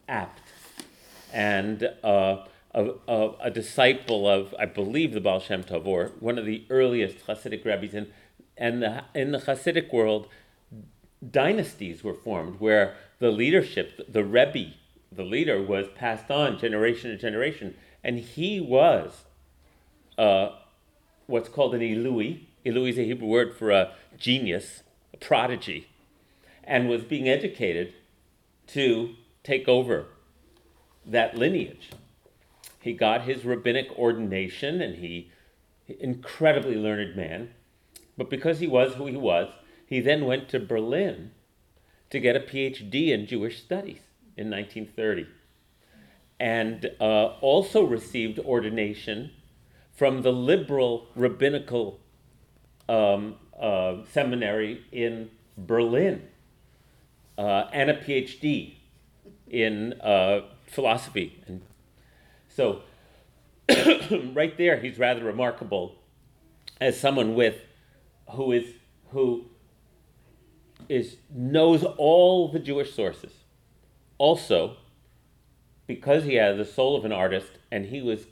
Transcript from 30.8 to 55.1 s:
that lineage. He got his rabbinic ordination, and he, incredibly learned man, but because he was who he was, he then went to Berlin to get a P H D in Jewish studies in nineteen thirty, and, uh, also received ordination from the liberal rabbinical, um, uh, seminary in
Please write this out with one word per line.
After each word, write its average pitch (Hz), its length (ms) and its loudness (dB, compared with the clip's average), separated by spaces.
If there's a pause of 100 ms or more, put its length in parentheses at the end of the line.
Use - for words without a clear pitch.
that 113 300 0
lineage. 127 540 -2 (880)
He 117 140 -6
got 113 300 0
his 123 200 -4
rabbinic 123 540 -2
ordination, 113 840 -2
and 98 140 -6
he, 85 340 -12 (720)
incredibly 127 800 0
learned 104 400 -4
man, 90 320 -10 (680)
but 131 120 -8
because 151 300 -2
he 170 80 -2
was 127 260 4
who 139 140 -8
he 139 100 -6
was, 90 320 0 (360)
he 127 140 -2
then 143 240 2
went 131 240 -2
to 131 140 -4
Berlin 117 680 -4 (800)
to 135 100 -4
get 120 160 4
a - 20 0
P 135 220 -6
H 131 280 -6
D 147 220 0
in 104 160 -2
Jewish 117 340 -6
studies - 420 -10 (340)
in 107 120 -8
nineteen 104 360 -10
thirty, 104 420 -2 (1120)
and, 113 520 -2 (100)
uh, 107 240 4 (160)
also 190 420 4
received 113 560 -2
ordination 110 920 -2 (600)
from 131 300 2
the 127 100 4
liberal 131 840 0
rabbinical, 123 840 -2 (920)
um, 107 460 4 (220)
uh, 95 380 0 (160)
seminary 117 800 -2
in 117 380 -6 (280)